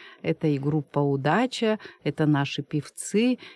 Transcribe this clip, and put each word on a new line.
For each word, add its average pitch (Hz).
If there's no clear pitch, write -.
это 165
и 147
группа 143
«Удача», 170
это 156
наши 143
певцы, 220